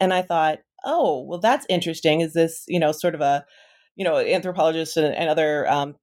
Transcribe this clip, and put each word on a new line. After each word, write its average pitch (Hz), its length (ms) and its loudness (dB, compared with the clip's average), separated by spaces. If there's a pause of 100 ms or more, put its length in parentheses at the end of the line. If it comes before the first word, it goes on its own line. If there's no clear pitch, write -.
And 185 120 2
I 185 100 2
thought, 160 360 0 (260)
"Oh, 226 380 0
well, 170 160 -10
that's 226 300 0
interesting. 165 520 0
Is 160 120 -2
this, 165 340 0
you 175 140 -2
know, 151 100 4
sort 160 240 -2
of 151 60 -8
a," 143 240 0 (500)
you 190 100 -8
know, 160 140 2
anthropologists 165 800 0
and, 151 180 2
and 165 160 -2
other, 151 400 0
um, 143 320 -2